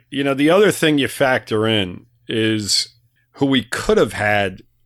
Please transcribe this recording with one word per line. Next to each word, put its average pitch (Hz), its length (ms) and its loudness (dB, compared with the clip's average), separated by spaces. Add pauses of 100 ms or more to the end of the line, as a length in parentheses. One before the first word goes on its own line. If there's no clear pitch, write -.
You 139 160 -6
know, 139 80 0
the 143 160 2
other 190 220 4
thing 156 260 0
you 131 120 0
factor 120 580 0
in 104 400 -2 (200)
is 110 680 -2 (400)
who - 100 -2
we 135 180 0
could - 360 -2
have 131 160 0
had 101 480 -2 (240)